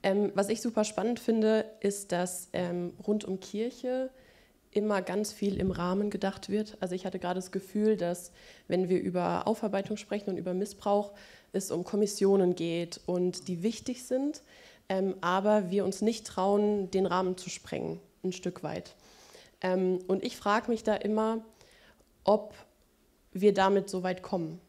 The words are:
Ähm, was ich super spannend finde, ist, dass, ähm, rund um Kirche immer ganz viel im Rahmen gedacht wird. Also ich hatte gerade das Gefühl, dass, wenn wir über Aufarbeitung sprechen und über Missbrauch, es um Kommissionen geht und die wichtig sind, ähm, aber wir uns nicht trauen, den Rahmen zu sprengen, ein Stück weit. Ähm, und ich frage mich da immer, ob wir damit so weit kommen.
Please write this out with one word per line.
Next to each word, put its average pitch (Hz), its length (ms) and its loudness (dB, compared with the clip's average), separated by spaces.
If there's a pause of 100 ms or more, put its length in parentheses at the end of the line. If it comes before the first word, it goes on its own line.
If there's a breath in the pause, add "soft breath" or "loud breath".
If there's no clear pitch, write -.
Ähm, 196 320 2
was 202 160 0
ich 226 120 -2
super 226 220 0
spannend 220 360 -2
finde, 220 460 4 (140)
ist, 202 320 -2
dass, 180 420 -2
ähm, 175 400 -4 (120)
rund 208 180 0
um 185 160 -4
Kirche 254 720 -4 (640 soft breath)
immer 208 320 2
ganz 208 280 -2
viel 196 260 -2
im 190 120 0
Rahmen 180 400 0
gedacht 196 400 -4
wird. 214 300 -2
Also 180 160 -4
ich 185 100 -8
hatte 185 140 -6
gerade 180 160 -2
das 185 160 -6
Gefühl, 208 460 2
dass, 175 340 -4 (360 loud breath)
wenn 180 220 2
wir 185 100 4
über 175 480 0
Aufarbeitung 208 480 -2
sprechen 208 360 -6
und 185 60 -2
über 180 180 -4
Missbrauch, 202 560 0 (420 loud breath)
es 196 160 -2
um 175 140 -2
Kommissionen 196 720 4
geht 170 500 -4
und 180 420 0
die 175 140 -4
wichtig 233 440 -4
sind, 277 360 -2 (480 loud breath)
ähm, 190 320 0
aber 190 480 2
wir 196 160 2
uns 190 160 -2
nicht 220 240 0
trauen, 202 640 2
den 190 160 2
Rahmen 185 320 0
zu - 140 -10
sprengen, - 480 -6 (240)
ein 185 80 0
Stück - 320 -6
weit. 170 320 -10 (680 loud breath)
Ähm, 185 460 2
und 190 160 0
ich 240 120 -4
frage 226 360 0
mich 220 120 0
da 214 120 2
immer, 220 500 0 (800 loud breath)
ob - 320 2 (800)
wir 196 180 6
damit 190 360 4
so 185 120 -4
weit 185 220 -4
kommen. 170 440 -4